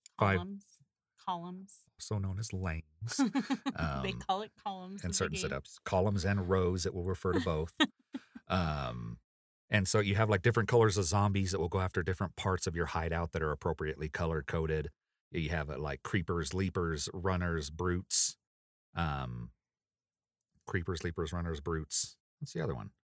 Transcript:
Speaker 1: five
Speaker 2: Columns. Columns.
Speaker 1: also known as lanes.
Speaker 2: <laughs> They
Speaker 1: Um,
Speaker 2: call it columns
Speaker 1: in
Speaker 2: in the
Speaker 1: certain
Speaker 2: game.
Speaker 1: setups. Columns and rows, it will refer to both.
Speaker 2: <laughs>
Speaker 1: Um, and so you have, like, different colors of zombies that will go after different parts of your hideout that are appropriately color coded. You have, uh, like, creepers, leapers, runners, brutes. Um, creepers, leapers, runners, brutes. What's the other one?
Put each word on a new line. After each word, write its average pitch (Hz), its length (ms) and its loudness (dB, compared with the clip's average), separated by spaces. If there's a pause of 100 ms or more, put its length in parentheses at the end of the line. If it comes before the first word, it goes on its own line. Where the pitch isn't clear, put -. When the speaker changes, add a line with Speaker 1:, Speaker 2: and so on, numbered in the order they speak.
(200)
Speaker 1:
five 98 200 4
Speaker 2:
Columns. 196 260 -8 (520)
Columns. 180 720 -10 (100)
Speaker 1:
also 107 200 -4
known 95 200 -2
as 107 140 -8
lanes. 90 300 -4 (360)
Speaker 2:
<laughs> 269 540 0 (280)
They - 120 -2
Speaker 1:
Um, - 140 -8
Speaker 2:
call 190 140 0
it 214 100 -10 (100)
columns 190 420 -10
Speaker 1:
in 92 40 -4
Speaker 2:
in 90 40 -2
the 92 40 -2
Speaker 1:
certain 80 200 0
Speaker 2:
game. 80 140 -4
Speaker 1:
setups. 67 360 -8
Columns 98 400 2
and 98 240 2
rows, 90 360 4
it 98 80 -2
will 87 120 -2
refer 92 280 0
to 302 80 4
both. 82 380 0
Speaker 2:
<laughs> 196 80 6 (600)
Speaker 1:
Um, 65 720 -2 (500)
and 101 180 4
so 110 120 4
you 98 160 4
have, 107 140 4
like, 101 140 4
different 117 260 4
colors 110 280 8
of 98 80 4
zombies 98 460 4
that 95 80 0
will 87 100 0
go 98 120 0
after 92 220 0
different 90 320 -2
parts 92 320 0
of 82 80 -4
your 85 120 2
hideout 85 460 0
that 82 80 0
are 78 100 2
appropriately 76 580 -2
color 80 340 0
coded. 78 480 0 (400)
You 80 180 -2
have, 78 220 -2
uh, 65 80 -6
like, 71 240 -6
creepers, 85 500 -2
leapers, 85 600 -2
runners, 87 580 -2
brutes. 87 680 0 (580)
Um, 65 560 -2 (1160)
creepers, 90 360 -2
leapers, 82 300 -4
runners, 85 280 -4
brutes. 80 560 -4 (220)
What's - 140 -12
the 165 100 -4
other 78 120 -2
one? - 160 -10 (220)